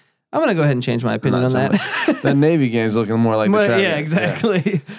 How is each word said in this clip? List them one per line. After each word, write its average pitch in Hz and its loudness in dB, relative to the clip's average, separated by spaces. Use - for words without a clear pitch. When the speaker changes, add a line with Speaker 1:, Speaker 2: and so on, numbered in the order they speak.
Speaker 1:
I'm 302 0
gonna 262 0
go 160 0
ahead 147 2
and 123 -2
change 120 -4
my 110 -2
opinion 123 0
Speaker 2:
Not 127 0
Speaker 1:
on 127 0
Speaker 2:
so 131 0
Speaker 1:
that. - -6
Speaker 2:
much. - -6
The 139 0
Navy 147 2
game 113 0
is 107 0
looking 113 0
more 113 2
like 110 2
the 208 2
Speaker 1:
But, 208 2
Speaker 2:
trap 190 2
Speaker 1:
yeah, 185 0
Speaker 2:
game. 151 -4
Speaker 1:
exactly. 180 -2